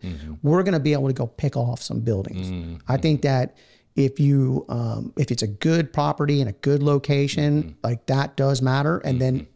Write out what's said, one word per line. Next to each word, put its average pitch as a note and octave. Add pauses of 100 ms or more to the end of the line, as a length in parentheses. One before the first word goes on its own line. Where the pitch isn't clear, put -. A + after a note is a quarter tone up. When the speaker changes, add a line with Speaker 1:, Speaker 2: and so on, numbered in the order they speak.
Speaker 1:
Mm-hmm. D#2 (100)
Speaker 2:
we're D#3+
gonna F#3
be D3
able C3+
to C3+
go B2+
pick -
off B2
some -
buildings. F#2+
Speaker 1:
Mm-hmm. E2+ (120)
Speaker 2:
I B2+
think D3+
that C3 (400)
if C3+
you, C#3
um, A#2
if C3+
it's A#2
a A2
good D#3
property D3
and C3
a G2+
good C#3
location, D3
Speaker 1:
Mm-hmm. E2 (120)
Speaker 2:
like, A#2
that C#3
does C3+
matter. C#3
And C3+
then, B2+
Speaker 1:
Mm-hmm. - (100)